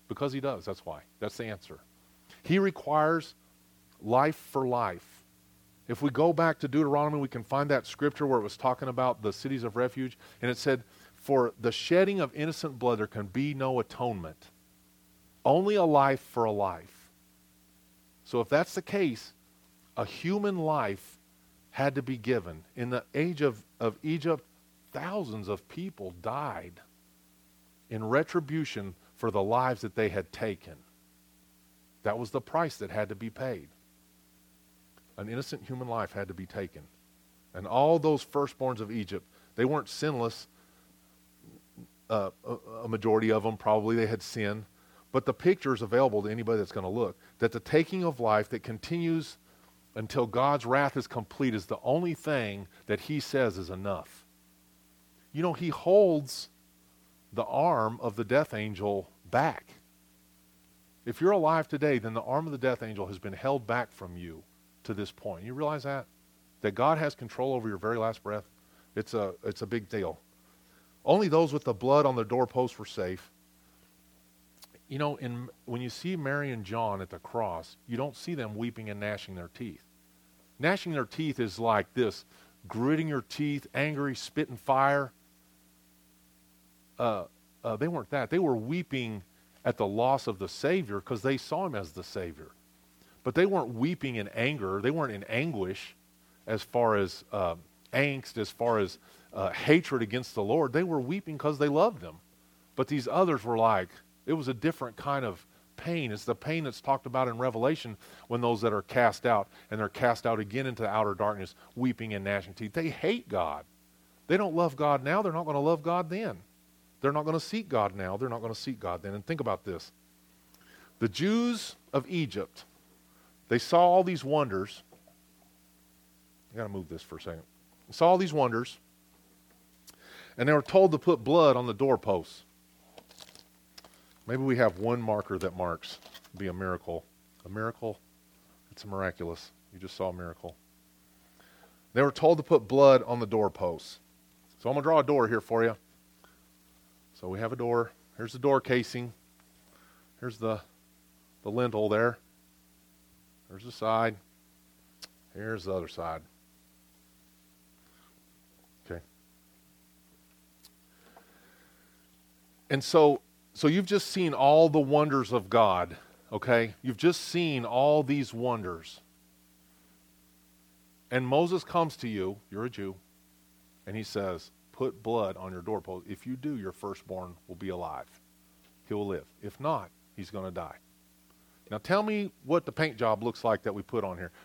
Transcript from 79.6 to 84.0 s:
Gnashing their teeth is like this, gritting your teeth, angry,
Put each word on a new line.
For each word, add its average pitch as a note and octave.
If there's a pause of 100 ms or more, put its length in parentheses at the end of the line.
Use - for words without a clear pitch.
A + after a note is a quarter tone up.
Gnashing F3
their C#3
teeth D3+
is G#2
like A2
this, A2+ (440)
gritting D3+
your C#3
teeth, C#3+
angry, C#3